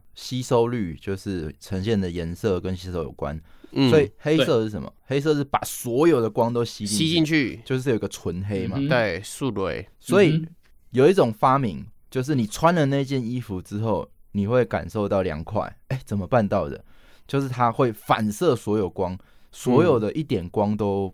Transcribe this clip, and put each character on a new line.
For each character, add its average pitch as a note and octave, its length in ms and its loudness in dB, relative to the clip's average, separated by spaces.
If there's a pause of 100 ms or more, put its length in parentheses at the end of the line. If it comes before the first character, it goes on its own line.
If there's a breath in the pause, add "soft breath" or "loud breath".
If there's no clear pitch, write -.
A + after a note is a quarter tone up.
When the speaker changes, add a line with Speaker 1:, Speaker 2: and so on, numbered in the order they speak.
(140)
Speaker 1:
吸 - 260 -8
收 A#2+ 280 2
率， G#2 320 -4
就 G2 160 -6
是 F2 420 -6
呈 F#2+ 240 -6
现 G#2+ 180 2
的 F#2+ 80 -2
颜 E2+ 240 -6
色 F2+ 280 0
跟 F#2 160 -4
吸 F#2 160 -10
收 F2 100 -4
有 C2+ 80 -8
关。 D2 280 -8 (340 loud breath)
Speaker 2:
嗯。 C3+ 180 2
Speaker 1:
所 D3+ 100 6
以 C#3 80 2 (100)
黑 D3+ 200 0
色 B2+ 240 2
是 A2 80 -4
什 G2+ 100 -8
么？ - 80 -10 (200)
Speaker 3:
对。 C3+ 80 0
Speaker 1:
黑 C#3+ 40 0
色 D3+ 140 2
是 C#3+ 80 0
把 - 220 -4
所 B2 420 0
有 D#3 140 6
的 A2+ 100 0
光 A#2 220 0
都 A#2+ 120 0
吸 G#2+ 220 -8
进 G2+ 100 -2
去， D#3+ 80 2
Speaker 2:
吸 D#3+ 80 2
进 E3 120 4
去。 C#3+ 400 0
Speaker 1:
就 C3 120 -2
是 C3 140 -2
有 A2 80 2
个 G2+ 100 -4
纯 F2+ 360 -8
黑 F#2+ 240 -4
嘛。 F#2+ 100 -4
Speaker 3:
嗯 C#3 80 -2
哼。 - 20 0
Speaker 2:
对， A2 360 2
素 - 260 -6
雷。 F#2+ 340 -4 (140)
Speaker 1:
所 G3 240 4
以 D#3 140 4
Speaker 3:
嗯 D#3+ 60 -2
哼。 E3 60 -10 (440)
Speaker 1:
有 C3 160 6
一 F#3+ 40 6
种 D3 200 4
发 C3+ 260 2
明， G2 260 -4 (260)
就 C3 120 -2
是 D3 120 -2
你 A#2+ 120 2
穿 E3 280 2
了 D#3 120 4
那 C#3 180 0
件 C3 180 -4
衣 A#2+ 180 -6
服 G2 200 -8
之 G#2 200 -6
后， G#2+ 280 -2 (240)
你 G2+ 140 -2
会 A#2+ 180 2
感 F#2+ 240 -4
受 G#2 180 -2
到 G2 140 2
凉 D#2+ 240 -4
快。 - 320 -6 (120)
哎， B2+ 180 -4
怎 G#2+ 100 -4
么 F#2+ 100 -4
办 A2+ 200 4
到 F#2 220 0
的？ B1+ 140 -10 (440 soft breath)
就 C#3 140 -2
是 C#3 80 -2
它 B2 220 0
会 A#2 220 0
反 A2+ 380 0
射 C#3 260 2
所 G#2 220 -2
有 F#2+ 100 0
光， F#2 300 -6 (340 soft breath)
所 B2+ 300 4
有 D#3 160 4
的 G#2 140 -2
一 D#3+ 100 -4
点 G2 260 -4
光 G#2 280 0
都 G2 380 -2